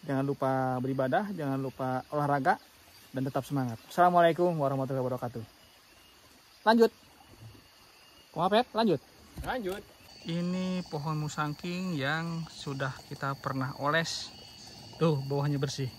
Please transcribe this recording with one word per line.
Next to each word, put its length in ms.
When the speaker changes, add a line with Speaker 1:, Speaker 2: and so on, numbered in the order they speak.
Speaker 1:
Jangan 160
lupa 560
beribadah, 560
jangan 240
lupa 480
olahraga, 480
dan 140
tetap 180
semangat. 320
Assalamualaikum 640
warahmatullahi 480
wabarakatuh. 380
Lanjut. 260
Kumaha, 160
Pet? 240
Lanjut. 280
Speaker 2:
Lanjut. 380
Speaker 1:
Ini 640
pohon 320
musangking 760
yang 520
sudah 440
kita 240
pernah 440
oles. 520
Tuh, 320
bawahnya 320
bersih. 280